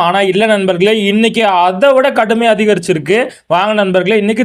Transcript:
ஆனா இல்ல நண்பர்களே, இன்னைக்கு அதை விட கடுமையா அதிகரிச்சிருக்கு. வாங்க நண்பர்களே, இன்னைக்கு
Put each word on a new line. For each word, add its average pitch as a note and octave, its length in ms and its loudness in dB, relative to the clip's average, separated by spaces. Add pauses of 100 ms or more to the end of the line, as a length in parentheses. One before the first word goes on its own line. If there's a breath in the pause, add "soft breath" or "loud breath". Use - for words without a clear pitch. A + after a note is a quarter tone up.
ஆனா F#3 120 0 (140)
இல்ல G#3 200 0
நண்பர்களே, F#3+ 400 0 (180)
இன்னைக்கு A3+ 320 0 (260)
அதை F#3+ 280 0
விட C4 120 2 (100)
கடுமையா A3+ 380 0
அதிகரிச்சிருக்கு. F#3 600 -2 (380 loud breath)
வாங்க G3+ 260 0
நண்பர்களே, F#3+ 420 0
இன்னைக்கு G#3+ 220 -2